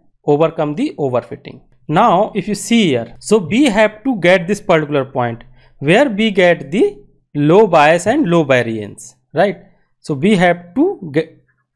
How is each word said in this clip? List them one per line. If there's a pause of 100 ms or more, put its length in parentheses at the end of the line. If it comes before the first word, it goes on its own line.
(260)
overcome
the
overfitting. (260)
Now
if
you
see
here,
so
we
have
to
get
this
particular
point (340)
where
we
get
the (360)
low
bias
and
low
variance, (180)
right? (420)
So
we
have
to
get, (360)